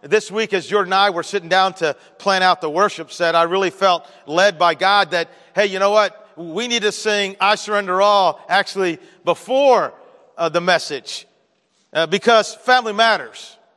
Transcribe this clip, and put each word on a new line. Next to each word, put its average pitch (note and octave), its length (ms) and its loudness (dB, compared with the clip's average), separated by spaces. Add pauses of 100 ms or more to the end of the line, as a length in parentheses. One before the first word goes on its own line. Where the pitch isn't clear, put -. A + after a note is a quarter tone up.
this F#3+ 300 -2
week, G#3 240 -4
as E3+ 120 -2
Jordan F#3+ 280 -2
and F#3+ 60 4
I G3+ 100 4
were E3+ 120 -4
sitting E3+ 280 -6
down F#3+ 240 2
to D#3 200 -4 (220)
plan F#3+ 260 0
out F#3 200 2
the D#3 80 -4
worship E3 420 -2
set, E3 220 -2
I E3+ 80 4
really F#3 260 0
felt F#3 420 0 (160)
led F3 320 2
by E3+ 160 2
God F#3+ 360 0
that, E3+ 180 -4 (260)
hey, G#3 120 2
you F#3+ 120 -4
know G3 120 2
what? G#3 360 0 (100)
We F3 320 -8
need A#3 160 -2
to G#3 80 0
sing G3+ 460 -4
"I G3+ 180 2
Surrender G3 440 -2
All" G3 480 2
actually F#3 500 -2 (280)
before, A3+ 680 2 (460)
uh, E3+ 100 -2
the E3 140 -2
message, D#3+ 640 -4 (680)
uh, D#3+ 140 -2
because G3+ 480 0
family B3 400 -2
matters. G3+ 640 -2 (180)